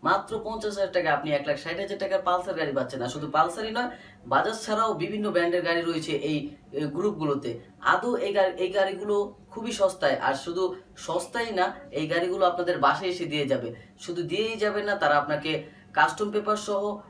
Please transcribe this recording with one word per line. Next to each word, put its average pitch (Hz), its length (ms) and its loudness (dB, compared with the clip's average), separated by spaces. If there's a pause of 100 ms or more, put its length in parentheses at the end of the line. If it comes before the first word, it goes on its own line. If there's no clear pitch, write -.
মাত্র 196 420 0
পঞ্চাশ 214 300 -4
হাজার 196 180 -2
টাকা 160 200 2
আপনি 147 180 0
এক 143 160 2
লাখ 147 120 0
ষাট 175 220 -6
হাজার 196 180 -4
টাকার 185 260 0
পালসার 180 300 2
গাড়ি 156 180 -2
পাচ্ছেন। 131 300 -2
আর 123 60 -2
শুধু 147 220 -6
পালসারই 170 400 2
নয়, 240 200 -2 (360)
বাজাজ 185 380 2
ছাড়াও 214 300 2
বিভিন্ন 208 360 -2
ব্র্যান্ডের 175 320 4
গাড়ি 170 200 2
রয়েছে 160 300 -2
এই, 147 380 -2 (220)
এই 147 140 -2
গ্রুপগুলোতে। 143 720 -2 (200)
আদৌ 180 360 2
এই 202 160 0
গাড়ি, 190 240 4
এই 180 140 0
গাড়িগুলো 202 640 0 (160)
খুবই 220 220 -8
সস্তায়, 185 440 2
আর - 180 0
শুধু 175 400 -2 (220)
সস্তায় 220 540 -4
না, 185 240 2 (160)
এই 151 180 -4
গাড়িগুলো 180 380 2
আপনাদের 175 320 2
বাসায় 156 320 4
এসে 175 140 -4
দিয়ে 147 220 -2
যাবে। 117 280 -2 (240)
শুধু 175 240 -6
দিয়েই 214 340 -2
যাবে 208 260 0
না, 202 140 0
তারা 147 220 4
আপনাকে 151 460 -2 (280)
কাস্টম 208 380 2
পেপার 208 260 0
সহ, 208 420 -2 (120)